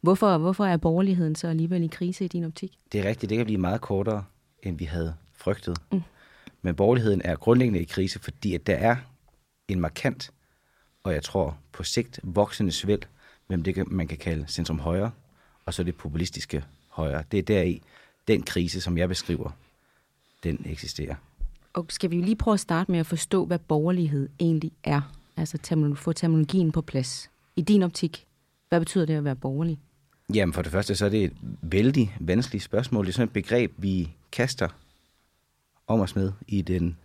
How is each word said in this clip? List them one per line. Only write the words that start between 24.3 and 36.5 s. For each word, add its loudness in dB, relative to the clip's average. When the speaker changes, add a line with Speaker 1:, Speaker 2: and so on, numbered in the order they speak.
Speaker 1:
egentlig 2
er? 0
Altså -4
termino-, 2
få -4
terminologien 2
på 0
plads. -6
I 0
din 6
optik, -4
hvad 4
betyder 0
det 2
at 0
være 0
borgerlig? -2
Speaker 2:
Jamen 4
for -2
det -4
første, 0
så 2
er 4
det 2
et 0
vældig 4
vanskeligt 0
spørgsmål. 0
Det -2
er -6
sådan 2
et -8
begreb, 0
vi -2
kaster -2
om 2
os -2
med 0
i 0